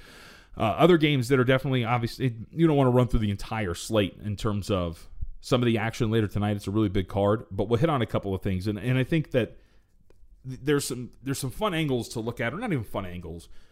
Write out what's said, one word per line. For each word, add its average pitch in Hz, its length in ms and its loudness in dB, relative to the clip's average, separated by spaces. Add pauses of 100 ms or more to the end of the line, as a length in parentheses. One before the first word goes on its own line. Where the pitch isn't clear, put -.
(580)
Uh, - 40 -4
other 117 360 6
games 143 320 2
that 135 100 6
are 127 40 6
definitely, 131 400 2
obviously, 117 520 -2 (160)
you 165 160 2
don't 151 80 4
wanna 135 140 4
run 123 180 6
through 113 140 2
the 104 100 0
entire 101 440 -4
slate 107 480 0
in 104 120 -4
terms 101 340 -2
of 87 400 -2 (320)
some 123 200 2
of 123 40 2
the 113 140 4
action 113 320 -2
later 110 160 4
tonight. 104 280 0
It's 98 120 -8
a 98 40 -4
really 107 160 2
big 95 200 -2
card, 101 440 0
but 98 160 -2
we'll 113 120 2
hit 165 100 4
on 139 120 0
a 110 40 0
couple 98 280 -2
of 95 80 -2
things. 95 260 -2
And, 104 120 -2
and 127 180 0
I 131 60 2
think 156 280 -2
that 113 260 0 (880)
th-, 127 160 -12
there's 143 220 2
some, 123 240 -8 (120)
there's 131 180 -4
some 127 120 -6
fun 208 220 -2
angles 139 360 0
to 117 120 -6
look 113 180 -6
at, 117 140 -2
or 165 40 -8
not 233 140 -4
even 120 140 -2
fun 98 200 -6
angles. 85 440 -12 (220)